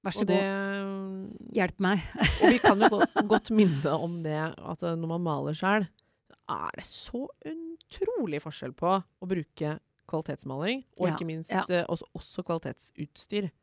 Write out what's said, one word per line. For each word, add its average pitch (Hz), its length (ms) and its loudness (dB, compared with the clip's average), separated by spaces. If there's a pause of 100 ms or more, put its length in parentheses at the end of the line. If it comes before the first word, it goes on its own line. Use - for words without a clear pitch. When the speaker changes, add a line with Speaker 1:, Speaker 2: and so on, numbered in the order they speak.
Speaker 1:
Vær 190 80 -2
så - 80 -6
Speaker 2:
Og 208 80 2
Speaker 1:
god. 180 80 4
Speaker 2:
det 196 1160 -4
Speaker 1:
Hjelp 185 260 0
meg. 190 180 4 (440)
Speaker 2:
Og 370 100 10
vi 247 60 6
kan - 200 6
jo - 100 8
go-, 349 380 4
godt 220 240 4
minne 175 360 6 (140)
om 170 220 -4
det, 156 360 -2
at, - 240 -8
eh, 170 120 -2
når 165 140 -4
man 170 160 -2
maler 147 340 -2
selv, 196 300 2 (600)
er - 280 -4
det - 80 -14
så - 420 -8 (180)
utrolig 330 960 -4
forskjell 139 340 -10
på 185 260 0
å - 260 -14
bruke 160 500 -4 (300)
kvalitetsmaling, 160 760 -4 (140)
og 180 100 2
Speaker 1:
Ja, 156 80 2
Speaker 2:
ikke 165 100 -4
minst, 160 240 -8
Speaker 1:
ja. 190 180 0
Speaker 2:
eh, 175 200 0
også, - 180 -4 (100)
også - 280 -10
kvalitetsutstyr. - 1040 -6 (120)